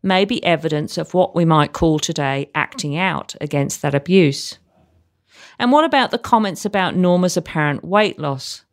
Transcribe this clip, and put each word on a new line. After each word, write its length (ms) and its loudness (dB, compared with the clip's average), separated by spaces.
may 220 2
be 200 -4
evidence 520 -2
of 160 -8
what 220 0
we 100 2
might 280 4
call 260 2
today 560 -4
acting 420 -4
out 440 -4
against 420 -4
that 120 -2
abuse? 640 2
And 140 2
what 120 6
about 280 2
the 60 -4
comments 460 0
about 320 -2
Norma's 400 2
apparent 480 -2
weight 340 0
loss? 540 -8